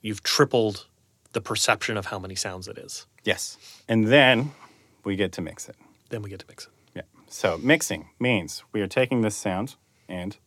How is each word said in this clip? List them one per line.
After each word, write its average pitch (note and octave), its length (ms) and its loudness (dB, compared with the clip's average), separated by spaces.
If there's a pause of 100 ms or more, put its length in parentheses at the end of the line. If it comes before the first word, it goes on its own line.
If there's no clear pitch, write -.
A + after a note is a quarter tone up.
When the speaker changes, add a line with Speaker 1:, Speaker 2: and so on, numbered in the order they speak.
Speaker 1:
you've G#2+ 200 -6
tripled A2+ 640 2 (460)
the A2+ 80 -2
perception G#2+ 560 0
of G2 100 -4
how G2+ 140 -8
many F#2+ 160 -10
sounds F#2+ 320 -8
it - 100 -14
is. - 280 -16 (180)
Speaker 2:
Yes. - 320 -2 (320)
And A2+ 180 4
then C3 460 6 (500)
we G2 140 -2
get F#2+ 160 0
to - 80 -10
mix - 280 -10
it. - 60 -18 (360)
Speaker 1:
Then A2 120 -6
we G2+ 80 -12
get F#2 100 -14
to - 80 -20
mix - 180 -20
it. - 40 -20 (240)
Speaker 2:
Yeah. D#2+ 80 -12 (260)
So E2 300 -2
mixing A2 520 0 (100)
means A#2 420 0 (100)
we G#2+ 100 -2
are F#2+ 40 0
taking B2 360 2
this G#2+ 140 0
sound G2 380 -4 (340)
and F2+ 280 -8 (100)